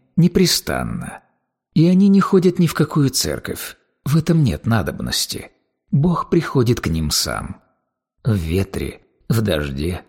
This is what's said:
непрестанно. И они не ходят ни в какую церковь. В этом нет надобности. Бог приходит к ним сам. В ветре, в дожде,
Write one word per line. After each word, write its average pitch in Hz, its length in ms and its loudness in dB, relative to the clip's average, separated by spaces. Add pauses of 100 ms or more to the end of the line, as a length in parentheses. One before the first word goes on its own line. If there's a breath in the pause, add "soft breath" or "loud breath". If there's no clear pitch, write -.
(160)
непрестанно. 71 1040 0 (520)
И 156 140 4
они 185 200 4
не 196 140 6
ходят 180 380 2
ни 170 80 4
в - 60 -2
какую 147 360 0
церковь. - 640 -6 (300)
В 135 100 -2
этом 160 280 2
нет 87 220 0
надобности. - 880 -4 (400)
Бог 165 380 0
приходит 123 500 2
к - 80 -6
ним 80 240 -2
сам. - 500 -6 (600)
В 110 120 2
ветре, 82 680 -4 (260)
в 113 140 -4
дожде, 78 680 -4